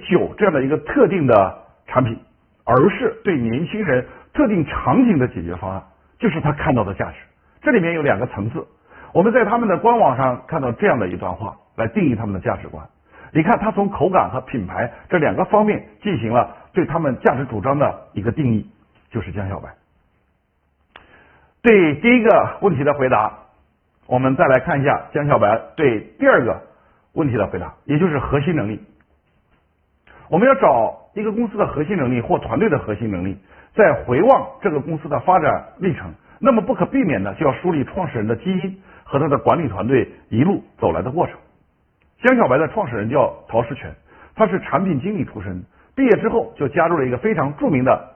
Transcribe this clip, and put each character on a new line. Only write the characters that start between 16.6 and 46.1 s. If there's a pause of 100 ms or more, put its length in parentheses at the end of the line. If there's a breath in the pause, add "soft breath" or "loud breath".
对
他
们
价
值
主
张
的
一
个
定
义， (440)
就
是
江
小
白。 (1900 soft breath)
对
第
一
个
问
题
的
回
答， (760)
我
们
再
来
看
一
下 (100)
江
小
白 (160)
对 (180)
第
二
个 (540 soft breath)
问
题
的
回
答， (100)
也
就
是
核
心
能
力。 (1500 soft breath)
我
们
要
找
一
个
公
司
的
核
心
能
力
或
团
队
的
核
心
能
力， (380 soft breath)
再 (120)
回
望 (140)
这
个
公
司
的
发
展 (100)
历
程， (280 soft breath)
那
么
不
可
避
免
的
就
要
梳
理
创
始
人
的
基
因 (220 loud breath)
和
他
的
管
理
团
队 (220 loud breath)
一
路 (140)
走
来
的
过
程。 (840)
江
小
白
的
创
始
人
叫 (140)
陶
石
泉， (400 soft breath)
他
是
产
品
经
理
出
身， (320 soft breath)
毕
业